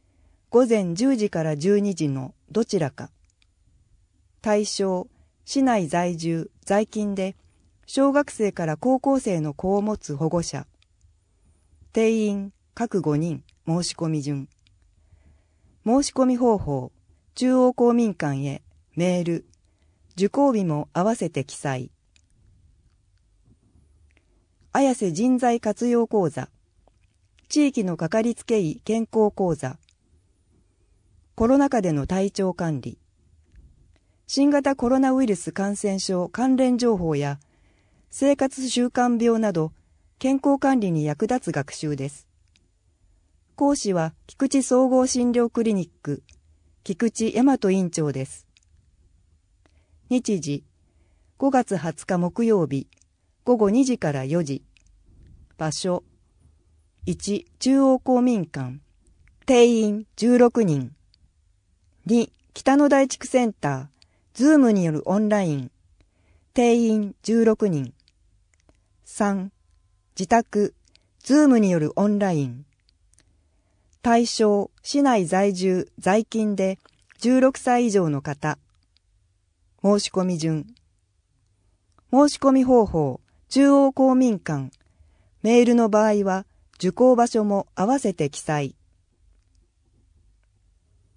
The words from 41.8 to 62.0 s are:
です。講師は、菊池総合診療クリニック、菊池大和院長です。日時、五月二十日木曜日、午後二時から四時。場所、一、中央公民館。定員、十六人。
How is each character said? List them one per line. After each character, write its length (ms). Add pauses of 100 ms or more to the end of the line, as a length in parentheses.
で 140
す。 180 (1300)
講 200
師 160
は、 220 (120)
菊 200
池 160
総 260
合 180
診 280
療 160
ク 160
リ 80
ニ 140
ッ 20 (120)
ク、 220 (600)
菊 220
池 240
大 120
和 280
院 200
長 220
で 120
す。 220 (1600)
日 320
時、 240 (760)
五 140
月 240
二 180
十 120
日 120
木 280
曜 220
日、 200 (560)
午 140
後 120
二 140
時 140
か 160
ら 100
四 200
時。 200 (920)
場 160
所、 320 (1000)
一、 540
中 220
央 180
公 220
民 240
館。 340 (640)
定 200
員、 500
十 220
六 260
人。 320 (1080)